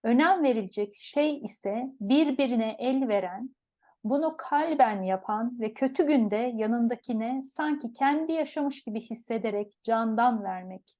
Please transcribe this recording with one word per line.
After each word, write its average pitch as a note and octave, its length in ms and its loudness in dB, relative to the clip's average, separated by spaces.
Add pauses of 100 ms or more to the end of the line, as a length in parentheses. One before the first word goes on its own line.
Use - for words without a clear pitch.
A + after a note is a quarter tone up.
Önem D#4 380 6
verilecek G#3 520 0
şey D4 480 -2
ise A3 580 -6
birbirine B3 800 2
el C4 300 0
veren, G3+ 480 -2 (480)
bunu D4+ 340 0
kalben C#4+ 640 2
yapan G#3+ 580 -4
ve A3 140 -4
kötü C4+ 320 0
günde A#3+ 480 2
yanındakine A#3 880 -2
sanki D4 500 -4
kendi D4+ 400 0
yaşamış D4+ 520 -4
gibi A3 160 -6
hissederek A3 840 -6
candan A3+ 600 2
vermek. F#3 580 -10